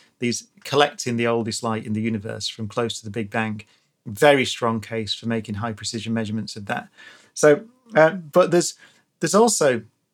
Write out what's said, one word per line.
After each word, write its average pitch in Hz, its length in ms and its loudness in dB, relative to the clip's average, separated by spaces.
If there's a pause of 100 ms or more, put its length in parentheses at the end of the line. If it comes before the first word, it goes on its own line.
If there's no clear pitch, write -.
(200)
these 120 280 -4 (160)
collecting 135 540 0
the 117 80 0
oldest 117 380 -2
light 110 200 -4
in 107 100 -6
the 107 80 -2
universe 110 460 -6
from 110 200 -10
close 113 320 -4
to - 40 -16
the 110 60 -12
Big 104 220 -6
Bang, 110 320 -4 (420)
very 131 400 6
strong 113 360 -2
case 110 340 -6
for - 120 -10
making 113 280 -4
high 110 180 -4
precision 107 400 -8
measurements 107 420 -4
of 101 120 -12
that. - 220 -6 (440)
So, 147 320 4 (300)
uh, 160 160 6
but 180 400 0
there's, 175 240 0 (440)
there's 160 140 -2
also 170 480 4 (320)